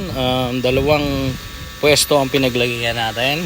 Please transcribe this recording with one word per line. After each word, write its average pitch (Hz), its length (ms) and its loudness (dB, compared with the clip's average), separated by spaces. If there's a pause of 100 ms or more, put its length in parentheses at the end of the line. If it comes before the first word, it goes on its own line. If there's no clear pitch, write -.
(160)
um, 127 480 0
dalawang 139 400 2 (800)
pwesto 147 320 4
ang 131 160 2
pinaglagyan 120 640 0
natin. 117 500 -2